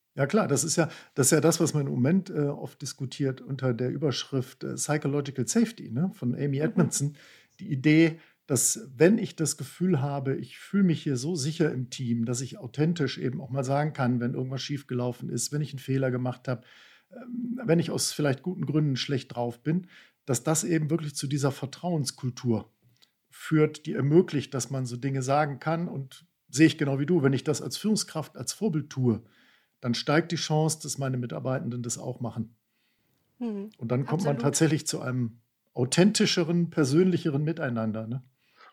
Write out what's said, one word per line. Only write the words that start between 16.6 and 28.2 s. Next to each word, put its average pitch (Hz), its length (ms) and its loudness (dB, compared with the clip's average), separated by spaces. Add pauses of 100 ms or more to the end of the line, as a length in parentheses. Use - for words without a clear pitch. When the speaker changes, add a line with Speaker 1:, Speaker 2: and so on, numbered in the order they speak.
Speaker 1:
ähm, - 540 -8
wenn 165 140 4
ich 170 120 -2
aus - 200 -2
vielleicht 139 300 0
guten 180 240 -6
Gründen 147 320 2
schlecht - 380 -4
drauf 120 260 -4
bin, 180 260 -2 (380)
dass 131 180 0
das 160 200 2
eben 160 260 0
wirklich 156 260 -2
zu - 120 -4
dieser 139 240 0
Vertrauenskultur 131 1200 -4 (580)
führt, 151 560 0
die 156 80 -6
ermöglicht, 143 600 4
dass 131 160 -4
man 135 160 -4
so 123 120 -8
Dinge 135 240 -2
sagen 139 380 2
kann. 165 280 -2
Und - 380 -10 (240)
sehe 151 180 8
ich 156 100 2
genau 139 220 0
wie 143 60 -2
du, 160 180 4
wenn 139 100 6
ich 127 100 -2
das 151 180 -2
als 156 160 -8
Führungskraft, 196 600 -2